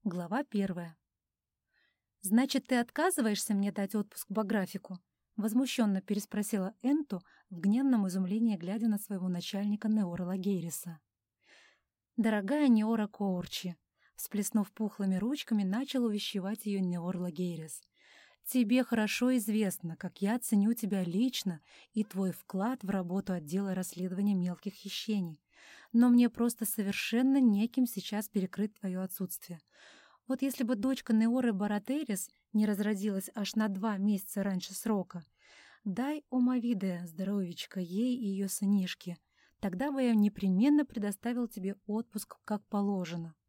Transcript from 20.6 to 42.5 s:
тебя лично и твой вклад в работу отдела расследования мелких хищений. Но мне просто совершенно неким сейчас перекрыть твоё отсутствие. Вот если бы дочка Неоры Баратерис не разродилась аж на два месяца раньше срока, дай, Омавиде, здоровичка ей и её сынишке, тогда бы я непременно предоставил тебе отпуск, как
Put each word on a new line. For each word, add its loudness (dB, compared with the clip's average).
тебя 0
лично 0
и 0
твой -2
вклад -4
в -6
работу -2
отдела -2
расследования 0
мелких -2
хищений. -4
Но 6
мне 8
просто -2
совершенно 2
неким 4
сейчас -6
перекрыть -2
твоё -4
отсутствие. -8
Вот -2
если -2
бы 2
дочка 0
Неоры 4
Баратерис -2
не 4
разродилась 0
аж -4
на 2
два -2
месяца 0
раньше -4
срока, -2
дай, -2
Омавиде, 2
здоровичка -4
ей 0
и -4
её -2
сынишке, 0
тогда -2
бы 0
я 4
непременно 6
предоставил -4
тебе -6
отпуск, -6
как -4